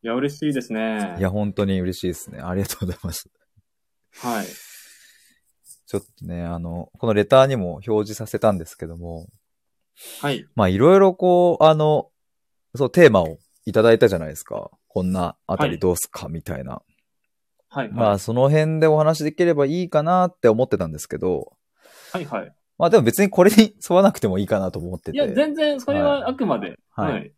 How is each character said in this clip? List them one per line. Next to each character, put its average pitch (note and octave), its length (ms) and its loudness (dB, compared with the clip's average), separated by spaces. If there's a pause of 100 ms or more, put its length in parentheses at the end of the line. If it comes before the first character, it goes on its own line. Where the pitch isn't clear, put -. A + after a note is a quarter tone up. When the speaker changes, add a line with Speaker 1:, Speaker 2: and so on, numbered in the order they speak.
Speaker 1:
い A2+ 40 -8
や、 A2+ 60 -4
嬉 C#3 220 -4
し D3+ 140 -6
い C#3+ 40 -2
で C3 80 -4
す A#2 120 -10
ね。 A2 460 -6
Speaker 2:
い - 20 -2
や、 F#2+ 80 0
本 G2+ 240 -4
当 G2+ 120 -2
に F#2+ 140 -2
嬉 F2+ 180 -6
し - 60 -14
い F#2 40 -4
で F2 80 -4
す - 160 -18
ね。 - 100 -16
あ F2+ 120 -8
り F#2+ 100 -4
が F#2+ 40 -6
と - 140 -10
う G2+ 40 -6
ご - 20 -
ざ F2+ 60 -6
い - 80 -12
ま F2 120 -10
す。 - 160 -14 (880)
Speaker 1:
は A#2 260 -6
い。 - 20 -10
Speaker 2:
ち - 1500 -20
ょ G2+ 40 -2
っ - 40 -18 (160)
と F2+ 60 -16
ね、 F2 180 -8
あ E2+ 160 -8
の、 E2+ 380 -10
こ A#2 100 -4
の A2+ 60 2
レ G#2 120 2
タ C3 180 6
ー - 20 6
に C3+ 100 -2
も F2 200 -4
表 G#2+ 320 -2
示 G#2+ 60 -12
さ G#2+ 140 -12
せ - 120 -6
た A2+ 120 2
ん F#2+ 60 -2
で E2 80 -8
す - 100 -20
け - 120 -14
ど E2+ 100 -14
も。 E2+ 320 -14 (920)
Speaker 1:
は D3 100 -4
い。 A#2+ 220 -8
Speaker 2:
ま G#2+ 120 2
あ、 F#2 40 2
い F#2 80 0
ろ E3 200 6
い - 20 8
ろ F#3+ 140 4
こ F3+ 480 2
う、 - 20 4
あ D#3 100 6
の、 D3+ 380 0 (640)
そ C3 100 0
う、 A#2+ 60 -2
テ F3 160 8
ー B2 40 8
マ G2 100 4
を D#2 180 -6 (260)
い G#2+ 60 -10
た A2 120 4
だ A2+ 100 8
い A2+ 60 4
た A#2+ 100 6
じ F#2+ 60 -2
ゃ E2 40 -2
な D#2+ 60 -8
い - 40 -10
で C#2+ 60 -14
す - 80 -16
か。 - 260 -12 (200)
こ F#2+ 120 -4
ん F#2 120 -2
な F2+ 240 -4 (100)
あ F#2+ 100 -4
た D3 100 0
り E2 120 -6
ど F#2 140 2
う - 20 0
す - 160 -8
か、 - 140 -14
Speaker 1:
は D2+ 40 -12
い。 D2+ 40 -10
Speaker 2:
み D#2+ 100 -10
た - 160 -10
い C2+ 60 -12
な。 - 180 -16 (880)
Speaker 1:
は C3+ 140 -8
い、 A2+ 40 -8
は - 20 -12
い。 - 40 -
Speaker 2:
ま A2+ 180 0
あ、 G2+ 80 0
そ A2+ 140 -6
の B2+ 160 2
辺 D#3 320 0
で D#3+ 60 4
お D3+ 100 4
話 D3+ 260 0
で D3+ 100 -4
き F3+ 120 0
れ E3+ 80 2
ば C#3+ 120 2
い E3+ 180 -4
い F3 60 -8
か D3+ 140 0
な F3+ 240 2
っ F3 100 -8
て - 120 4
思 A2+ 160 2
っ - 20 -16
て G2+ 100 -2
た F2+ 100 -4
ん D#2+ 40 -10
で D2+ 80 -12
す - 80 -14
け D2 100 -8
ど。 F2 360 -4 (580)
Speaker 1:
は F#3 80 -6
い、 D#3+ 60 -8
は A#2 180 -8
い。 - 100 -20 (240)
Speaker 2:
ま E3 100 2
あ、 - 40 4
で A3+ 60 6
も D#3+ 60 6
別 A#2+ 200 2
に G3 80 0
こ F3+ 120 4
れ G3 60 8
に G#3+ 260 6 (140)
沿 F3 60 2
わ F#3+ 80 6
な F#3 80 6
く - 80 -10
て - 80 -2
も F#2 100 0
い G2+ 60 -2
い - 20 -4
か G2+ 140 -2
な F#2+ 100 -4
と F2+ 80 -12
思 F2 200 -10
っ - 20 -10
て - 120 -12
て。 - 60 -6
Speaker 1:
い - 20 -6
や、 C#4 80 0
全 C#4+ 280 -2
然 D4 260 -2
そ C#4 120 -6
れ D4 100 -2
は C#4 260 -2
あ C4 60 -6
く C4+ 100 -4
ま C3+ 140 -2
で。 F#2+ 180 -12 (140)
Speaker 2:
は G2+ 180 -4
い。 - 40 -4
は G#2+ 40 -6
い。 - 40 -8
Speaker 1:
は - 40 -14
い。 - 120 -20